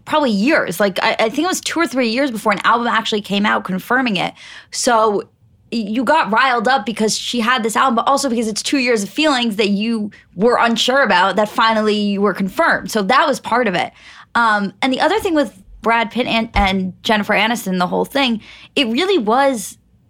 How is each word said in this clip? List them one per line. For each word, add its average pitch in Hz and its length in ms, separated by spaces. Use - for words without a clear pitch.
probably 294 260
years. 214 480
Like, 202 240
I, - 160
I 220 120
think 294 160
it - 20
was 370 140
two - 180
or 330 60
three 247 240
years 262 200
before 220 220
an 190 100
album 233 240
actually 220 360
came 202 240
out 220 180
confirming 240 520
it. 160 180
So 220 580
y-, 226 60
you 220 260
got 277 260
riled 240 380
up 262 160
because 214 340
she - 220
had 240 220
this 214 120
album, 247 200
but 226 120
also 277 220
because 233 200
it's 214 140
two - 160
years 240 240
of 196 60
feelings 247 480
that 202 140
you 208 400
were 226 240
unsure 233 420
about 190 340
that 214 120
finally 214 720
were 196 160
confirmed. 190 560
So 214 120
that 254 240
was 277 140
part 240 260
of 190 80
it. 131 180
Um, 208 480
and 262 100
the - 80
other 339 180
thing 403 160
with 285 260
Brad 226 300
Pitt 240 160
and, 226 280
and 190 380
Jennifer 208 300
Aniston, 202 460
the 180 100
whole 185 160
thing, 240 380
it 277 120
really 349 300
was 247 600